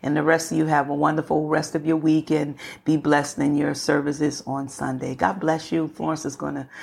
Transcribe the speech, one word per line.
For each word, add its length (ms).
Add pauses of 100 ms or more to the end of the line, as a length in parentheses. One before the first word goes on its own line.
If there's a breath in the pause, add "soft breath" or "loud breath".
And 120
the 80
rest 280
of 60
you 100
have 220
a 40
wonderful 540
rest 280
of 100
your 120
week 320
and 260 (300 loud breath)
be 120
blessed 420
in 180
your 160
services 720
on 240
Sunday. 460
God 240
bless 320
you. 160
Florence 380
is 100
gonna, 340 (140 loud breath)